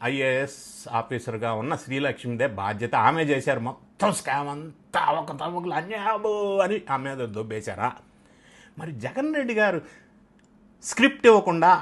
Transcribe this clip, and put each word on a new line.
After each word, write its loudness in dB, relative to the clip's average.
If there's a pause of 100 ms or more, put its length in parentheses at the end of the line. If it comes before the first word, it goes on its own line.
ఐఏఎస్ 0 (420)
ఆఫీసర్గా -4
ఉన్న -4
శ్రీలక్ష్మిదే -2
బాధ్యత, -4
ఆమె 4
చేశారు 0
మొత్తం -2
స్కామ్ -4
అంతా, -6
అవకతవకలు -2
అన్యాయము" -2 (240)
అని 2 (100)
ఆమె -2
మీద -6
దొబ్బేశారా? -4 (880)
మరి -10
జగన్ -4
రెడ్డి -2
గారు 2 (1040)
స్క్రిప్ట్ 2
ఇవ్వకుండా, 8 (120)